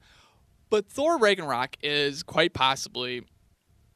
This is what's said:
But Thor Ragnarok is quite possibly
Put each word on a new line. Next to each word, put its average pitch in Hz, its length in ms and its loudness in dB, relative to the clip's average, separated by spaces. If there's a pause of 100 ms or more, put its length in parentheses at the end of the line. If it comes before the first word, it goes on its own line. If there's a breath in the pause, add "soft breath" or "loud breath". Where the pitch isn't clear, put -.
(720 soft breath)
But 208 180 0
Thor 320 300 0
Ragnarok 160 640 0
is 147 400 -2
quite 170 320 0
possibly 123 680 -2 (720)